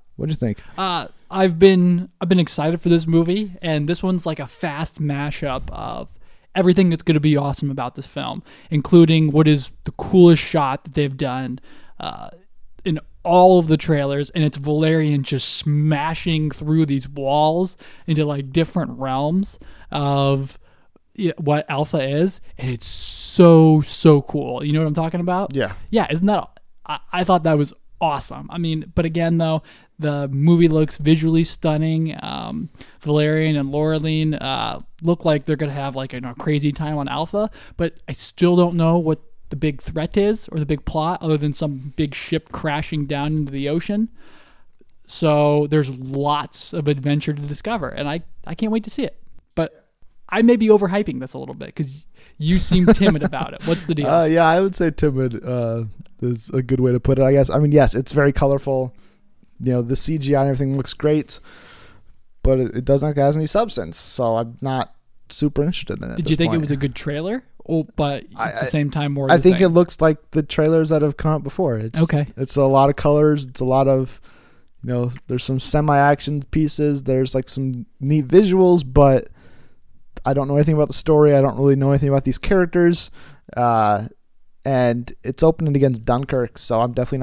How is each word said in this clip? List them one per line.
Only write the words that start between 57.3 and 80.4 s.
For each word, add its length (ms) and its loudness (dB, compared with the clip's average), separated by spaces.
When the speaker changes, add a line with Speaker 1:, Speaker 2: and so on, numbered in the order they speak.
Speaker 1:
guess. 180 4
I 100 2
mean, 120 4
yes, 240 6
it's 160 -4
very 220 4
colorful. 600 -2
You 120 -2
know, 80 0
the 140 -2
C 220 -4
G 180 0
I 60 4
and 80 2
everything 260 -2
looks 180 -6
great, 460 -2
but 160 4
it, 180 -2
it 80 -6
doesn't 320 2
have 180 2
any 120 -2
substance, 500 -4
so 400 -4
I'm 240 -8
not 320 -6
super 340 -2
interested 360 -4
in 40 -10
it 80 -10
at 60 -10
Speaker 2:
Did 120 -4
you 60 2
Speaker 1:
this 20 -4
Speaker 2:
think 140 0
it 60 0
Speaker 1:
point. 40 -2
Speaker 2:
was 100 -4
a 40 -2
good 200 -4
trailer? 480 -6
Oh, 260 -2
but 280 -2
at 140 -20
Speaker 1:
I, 140 -4
Speaker 2:
the 100 -6
Speaker 1:
I, 40 -2
Speaker 2:
same 260 -2
time, 220 -4
more 180 -2
Speaker 1:
I 40 6
Speaker 2:
of 60 6
the 80 6
Speaker 1:
think 100 4
Speaker 2:
same? 60 4
Speaker 1:
it 80 6
looks 280 2
like 300 0
the 120 0
trailers 460 0
that 120 2
have 160 -2
come 140 -2
out 120 -2
before. 340 -4
It's, 240 -2
Speaker 2:
Okay. 260 0
Speaker 1:
it's 180 -4
a 100 4
lot 240 4
of 60 0
colors. 500 2
It's 140 -14
a 60 -2
lot 220 2
of, 340 0
you 100 -10
know, 160 -2
there's 160 -4
some 160 -2
semi-action 920 2
pieces. 520 0
There's, 320 0
like, 140 -4
some 360 -6
neat 280 0
visuals, 580 4
but 420 4
I 80 0
don't 140 -2